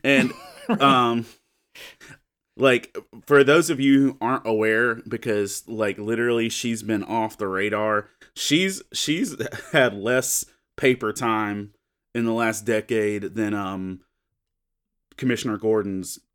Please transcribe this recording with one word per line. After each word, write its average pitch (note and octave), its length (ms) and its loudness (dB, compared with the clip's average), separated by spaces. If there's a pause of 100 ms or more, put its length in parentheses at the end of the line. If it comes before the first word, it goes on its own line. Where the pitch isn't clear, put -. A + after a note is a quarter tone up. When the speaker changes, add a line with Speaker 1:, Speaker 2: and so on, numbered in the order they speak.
Speaker 1:
And, C3 320 4
Speaker 2:
<laughs> - 320 -20
Right. - 140 0
Speaker 1:
um, B2 440 4 (1300)
like, B2 400 2 (300)
for C#3+ 160 8
those D#3 280 6
of C#3 100 -2
you C#3 200 6
who C3+ 200 2
aren't B2+ 260 -2
aware, A2 500 2 (120)
because, G#2 580 -4
like, G#2+ 320 -4
literally A#2 520 0
she's A2+ 320 -6
been G#2 200 -2
off A2 360 -4
the G#2 100 -4
radar, G#2 600 -2 (260)
she's, F#3 460 0 (100)
she's E3 420 -4 (380)
had C#3 220 2
less B2+ 500 -2 (320)
paper B2 360 0
time G#2 600 -4 (420)
in A#2 120 -2
the A2+ 60 0
last A2 340 -2
decade G#2+ 560 -2 (120)
than, G#2 200 -2
um, F#2+ 460 -8 (1160)
Commissioner A#2+ 400 -2
Gordon's, G2+ 600 -2 (160)